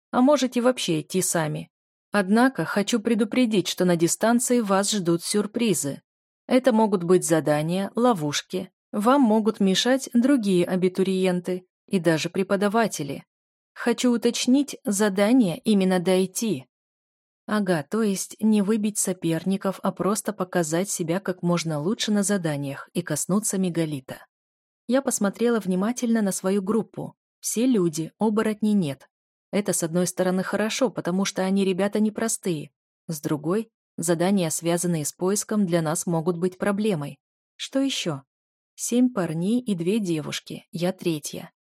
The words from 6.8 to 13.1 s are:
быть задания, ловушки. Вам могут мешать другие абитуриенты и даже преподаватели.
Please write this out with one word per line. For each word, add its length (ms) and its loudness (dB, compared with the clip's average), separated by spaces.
быть 220 4
задания, 680 0
ловушки. 760 -2
Вам 280 4
могут 380 4
мешать 540 2
другие 520 4
абитуриенты 1000 0
и 120 0
даже 300 2
преподаватели. 960 -2